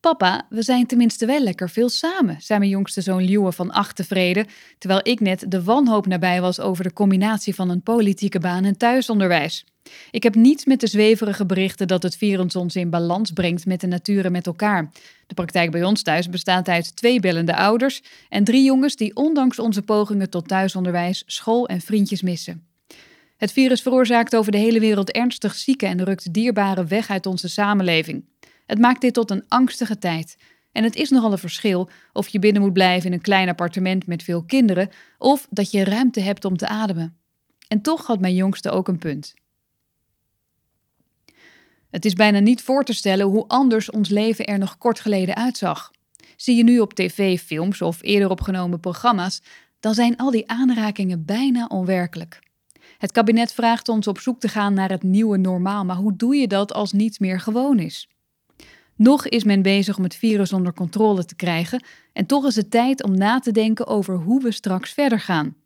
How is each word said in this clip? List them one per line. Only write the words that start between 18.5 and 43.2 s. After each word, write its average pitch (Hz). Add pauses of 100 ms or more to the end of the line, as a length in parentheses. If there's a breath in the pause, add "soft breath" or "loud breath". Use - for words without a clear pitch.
jongens 269
die 214
ondanks 277
onze 220
pogingen 208
tot 170
thuisonderwijs 185
school 233
en 185
vriendjes 202
missen. 175 (680 soft breath)
Het 208
virus 254
veroorzaakt 240
over 214
de 208
hele 226
wereld 208
ernstig 233
zieken 262
en 180
rukt 185
dierbaren 196
weg 214
uit 196
onze 185
samenleving. 180 (420 soft breath)
Het 214
maakt 247
dit 247
tot 226
een 190
angstige 233
tijd. 165 (360 soft breath)
En 220
het 226
is 294
nogal 226
een 190
verschil 185 (220 soft breath)
of -
je 208
binnen 202
moet 196
blijven 180
in 180
een 175
klein 190
appartement 185
met 170
veel 170
kinderen 196 (280 soft breath)
of 269
dat 202
je 196
ruimte 233
hebt 196
om 185
te 180
ademen. 185 (520)
En 214
toch 320
had 220
mijn 185
jongste 190
ook 185
een 180
punt. 147 (2500 soft breath)
Het 165
is 214
bijna 202
niet 226
voor 269
te 254
stellen 196